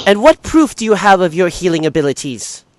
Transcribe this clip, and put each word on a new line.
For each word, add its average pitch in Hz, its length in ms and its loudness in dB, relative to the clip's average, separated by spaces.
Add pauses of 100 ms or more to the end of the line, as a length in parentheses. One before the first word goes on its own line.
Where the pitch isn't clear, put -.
And 208 180 0
what 311 200 4
proof 302 320 0
do - 100 -8
you 220 100 2
have 190 260 4
of 175 140 0
your 180 140 0
healing 165 380 -2
abilities? 139 760 -4 (140)